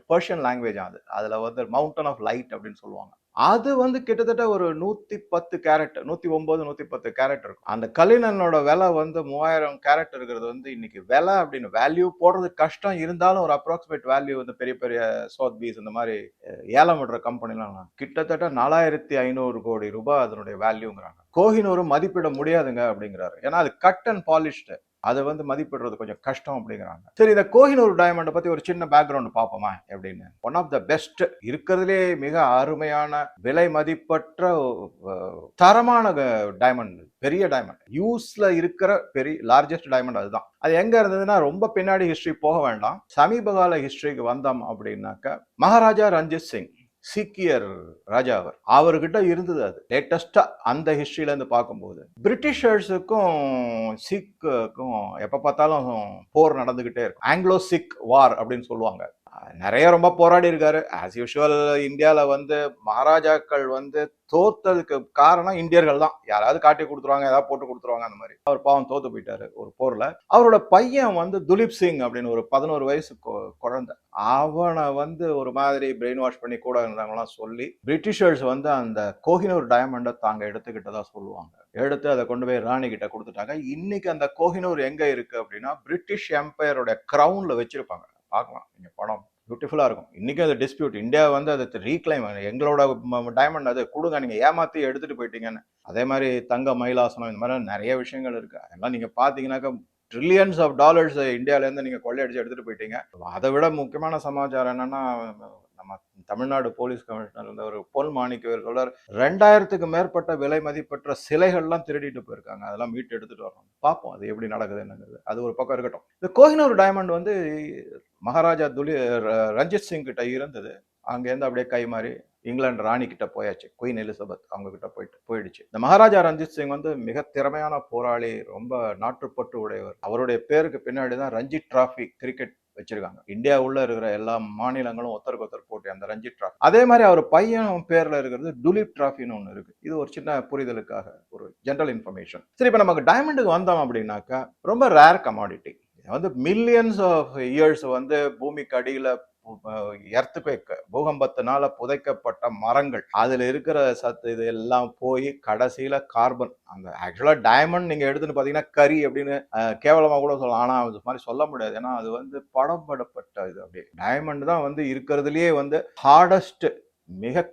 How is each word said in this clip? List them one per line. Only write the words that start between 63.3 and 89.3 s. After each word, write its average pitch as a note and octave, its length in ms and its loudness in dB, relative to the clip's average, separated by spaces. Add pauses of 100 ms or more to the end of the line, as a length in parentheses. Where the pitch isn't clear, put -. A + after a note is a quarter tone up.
வந்து C#3 460 -4 (220)
தோத்ததுக்கு F3 760 2
காரணம் F3 440 4
இந்தியர்கள் E3 420 4
தான். D#3 140 2 (140)
யாராவது A2 340 2
காட்டி D3+ 240 6
கொடுத்துருவாங்க, C#3 380 -2
ஏதாவது C#3 260 4
போட்டு C3+ 180 -6
கொடுத்துருவாங்க, B2 360 -6
அந்த A2 180 -10
மாதிரி. - 240 -18
அவர் C#3 180 0
பாவம் C3+ 280 2
தோத்து C3 260 -6
போயிட்டாரு G#2+ 380 -12
ஒரு G#2+ 260 -18
போர்ல. C3 340 -2 (220)
அவரோட A3+ 220 8
பையன் A#3+ 560 2
வந்து F3 340 -4
துலீப் G3+ 200 4
சிங் F3 300 -2
அப்படின்னு B2 320 -4
ஒரு A2+ 180 -2
பதினோரு C#3+ 380 0
வயசு C#3+ 300 -4 (100)
கொ-, G2+ 320 -10
குழந்தை, B2 380 -6 (140)
அவனை D3+ 840 0
வந்து D#3 420 -4
ஒரு C3 160 -4
மாதிரி C#3 400 0
பிரெயின் B2 240 -6
வாஷ் B2+ 240 -4
பண்ணி A#2+ 180 -10
கூட A#2+ 300 -2
இருந்தவங்கலாம் A2 360 -8
சொல்லி, A2+ 640 -14
பிரிட்டிஷர்ஸ் D#3 580 2
வந்து C#3 260 -2
அந்த A2 580 -2
கோஹினூர் F3 400 0
டைமண்டை A#2+ 520 0
தாங்க G#2+ 260 -2
எடுத்துக்கிட்டதா G#2 560 -12
சொல்லுவாங்க. F#2+ 720 -18
எடுத்து C#3+ 380 -2
அதை B2 160 0
கொண்டு B2 200 -6
போய் B2+ 140 -2
ராணி B2 300 -2
கிட்ட G#2+ 180 -8
கொடுத்துட்டாங்க. G#2+ 560 -12
இன்னைக்கு F3+ 460 -8
அந்த D3 300 -4
கோஹினூர் F3+ 400 0
எங்க D3 300 -2
இருக்கு A#2+ 320 -6
அப்படின்னா, A2+ 420 -12
பிரிட்டிஷ் F3 500 -8
எம்பையரோட C#3+ 640 -4 (200)
கிரவுன்ல D3+ 500 2
வச்சிருப்பாங்க. A#2 520 -16 (120)
பார்க்கலாம் B2 440 -8
நீங்க F2+ 220 -20
படம், G#2 320 -10 (220)